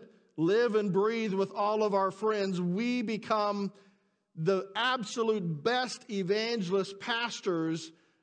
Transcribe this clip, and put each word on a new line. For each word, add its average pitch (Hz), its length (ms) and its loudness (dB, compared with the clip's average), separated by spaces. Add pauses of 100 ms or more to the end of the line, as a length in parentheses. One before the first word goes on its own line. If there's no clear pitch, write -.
(360)
live 208 400 4
and 208 160 2
breathe 214 420 2
with 190 180 0
all 214 320 0
of 208 100 0
our 190 180 2
friends, 196 500 0
we 233 400 0
become 208 680 0 (640)
the 180 400 0
absolute 220 880 0
best 247 480 -2
evangelist 196 880 -2
pastors 175 920 -2 (320)